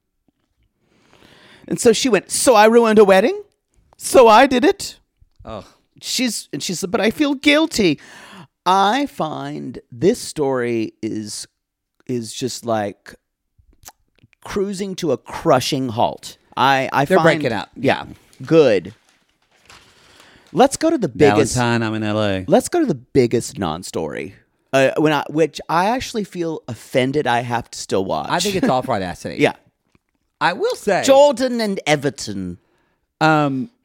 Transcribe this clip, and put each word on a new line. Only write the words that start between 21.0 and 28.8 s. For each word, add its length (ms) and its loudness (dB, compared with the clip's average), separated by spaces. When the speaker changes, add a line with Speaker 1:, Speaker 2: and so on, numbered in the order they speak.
Speaker 1:
biggest 480 2
Speaker 2:
Valentine, 260 0
I'm 120 -4
in 100 -6
L 180 -2
A. 240 -2
Speaker 1:
Let's 220 2
go 100 -4
to 80 0
the 80 -2
biggest 640 -2
non-story. 760 -8
Uh, 260 4
when 140 4
I, 180 -2
which 380 -2
I 180 0
actually 380 -4
feel 440 -8
offended 580 -2
I 140 0
have 300 -6
to 80 -16
still 260 -2
watch. 260 -6
Speaker 2:
I 80 -2
think 180 -4
it's 120 0
off-right 340 -2